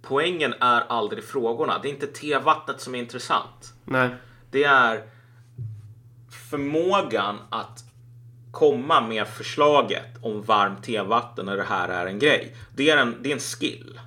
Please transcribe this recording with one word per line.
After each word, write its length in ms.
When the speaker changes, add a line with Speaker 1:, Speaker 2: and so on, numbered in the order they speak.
Speaker 1:
poängen 580
är 280
aldrig 360
frågorna. 580
Det 60
är 60
inte 140
tevattnet 760
som 140
är 40
intressant. 760
Speaker 2:
Nej. 240
Speaker 1:
Det 120
är 400
förmågan 840
att 340
komma 560
med 200
förslaget 800
om 220
varmt 400
tevatten 600
när 120
det 60
här 260
är 160
en 140
grej. 360
Det 140
är 80
en, 240
det 80
är 40
en 60
skill. 680